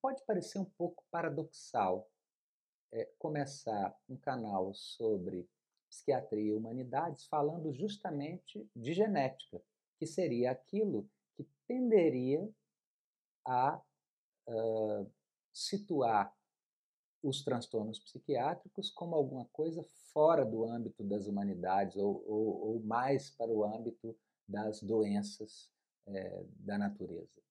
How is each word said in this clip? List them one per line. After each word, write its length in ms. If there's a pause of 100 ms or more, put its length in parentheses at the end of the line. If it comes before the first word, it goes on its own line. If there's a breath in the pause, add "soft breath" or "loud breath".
Pode 240
parecer 320
um 80
pouco 460
paradoxal, 960 (840)
eh, 280
começar 760 (140)
um 80
canal 560
sobre 760 (440)
psiquiatria 640
e 20
humanidades 680
falando 480
justamente 1000
de 180
genética, 680 (380)
que 80
seria 440
aquilo 560 (280)
que 100 (220)
tenderia 840 (960)
a, 360 (680)
ah, 580 (480)
situar 800 (880)
os 220
transtornos 560
psiquiátricos 880
como 260
alguma 340
coisa 340 (280)
fora 320
do 220
âmbito 380
das 240
humanidades 680
ou, 280
ou, 480
ou 60
mais 500
para 220
o 120
âmbito 540 (300)
das 340
doenças, 880 (380)
eh, 380 (120)
da 200
natureza. 720